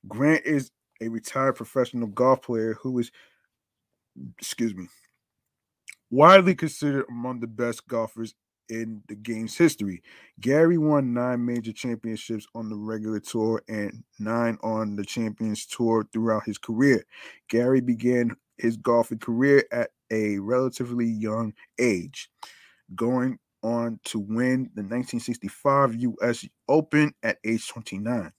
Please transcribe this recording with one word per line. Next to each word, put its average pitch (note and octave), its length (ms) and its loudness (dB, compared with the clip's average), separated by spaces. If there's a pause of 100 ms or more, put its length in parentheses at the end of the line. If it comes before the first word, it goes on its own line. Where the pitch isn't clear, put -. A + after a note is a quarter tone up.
Grant C3+ 380 2
is C#3+ 260 0 (300)
a A2+ 80 -6
retired C3 460 -2
professional A#2 540 -4
golf B2+ 340 2
player A2+ 320 -2
who B2+ 240 -4
is, A#2 120 -2 (1300)
excuse A2+ 360 -4
me, F2+ 120 -12 (1200)
widely F3+ 440 8
considered C#3+ 560 -2
among B2 300 -8
the A#2 60 -6
best A#2 400 -6
golfers A2+ 480 -6 (340)
in A2 400 -8
the G#2+ 60 -12
game's A2 420 -8
history. G2 460 2 (380)
Gary D#3+ 380 4
won D3 360 2
nine B2 300 0
major A#2+ 280 -4
championships A2+ 840 -8
on A2+ 140 -10
the G#2+ 80 -8
regular G#2+ 440 -4
tour A2 480 -2
and G#2+ 360 -6 (140)
nine A2+ 440 0
on A2 340 -4
the G2+ 80 -6
Champions A2 640 -4
Tour A2+ 460 2
throughout A2+ 320 0
his G#2 140 -6
career. A#2+ 460 2 (440)
Gary B2+ 320 4
began A#2+ 560 0 (200)
his A#2 200 0
golfing A#2 420 2
career C3+ 540 4
at A#2 180 -2 (200)
a G#2+ 280 0
relatively A#2+ 680 0
young A2 460 -2 (260)
age, G2 520 -2 (640)
going B2 440 0 (280)
on A#2 380 -4
to - 160 -6
win B2 540 0
the G#2 80 -8
nineteen A#2+ 360 -6
sixty-five B2+ 800 0
U A#2+ 260 -2
S A#2 240 -2 (220)
Open D3+ 440 2 (100)
at A2+ 220 -2
age A2+ 240 -2
twenty-nine. G#2+ 720 -6